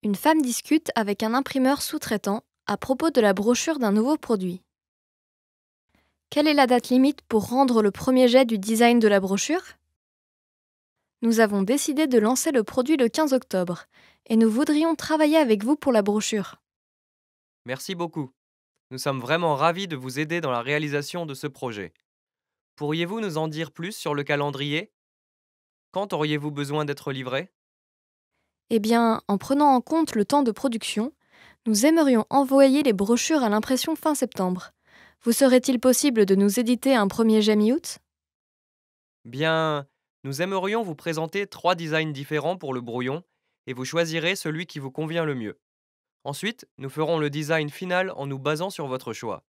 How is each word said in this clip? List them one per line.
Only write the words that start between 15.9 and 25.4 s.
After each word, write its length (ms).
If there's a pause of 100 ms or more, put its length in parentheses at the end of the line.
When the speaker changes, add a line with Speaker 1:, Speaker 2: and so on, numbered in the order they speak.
Speaker 1:
la 120
brochure. 600 (1000)
Speaker 2:
Merci 320
beaucoup. 340 (640)
Nous 60
sommes 220
vraiment 360
ravis 320
de 80
vous 240
aider 200
dans 120
la 100
réalisation 640
de 80
ce 140
projet. 460 (840)
Pourriez-vous 440
nous 180
en 100
dire 240
plus 240
sur 180
le 80
calendrier ? 680 (1000)